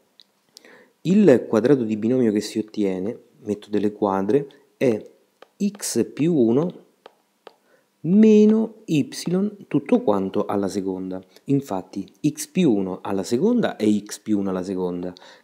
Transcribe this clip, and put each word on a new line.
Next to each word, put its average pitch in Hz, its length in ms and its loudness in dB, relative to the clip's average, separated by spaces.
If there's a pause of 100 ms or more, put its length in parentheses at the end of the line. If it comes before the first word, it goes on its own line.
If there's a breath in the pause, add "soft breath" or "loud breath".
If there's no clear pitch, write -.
(1040 soft breath)
il 170 460 4
quadrato 120 360 2
di 107 120 -4
binomio 117 340 0
che 104 120 0
si - 160 -8
ottiene, 101 600 -4 (260)
metto 104 260 -8
delle 104 220 0
quadre, 101 560 0 (280 loud breath)
è 117 340 -2 (560)
x 113 460 -4
più 165 220 -2
uno 135 460 0 (1200)
meno 214 840 4
y 143 220 0 (600)
tutto 151 320 0
quanto 98 440 -2
alla 101 220 -2
seconda. 92 560 -6 (220 soft breath)
Infatti 101 600 -4 (240)
x - 200 -10
più 175 240 2
uno 95 280 -2
alla 98 220 -6
seconda 170 540 0
è 110 100 -2 (100)
x 101 220 -8
più 104 220 -4
uno 98 100 -4
alla 92 140 -4
seconda, 90 480 -6 (320 loud breath)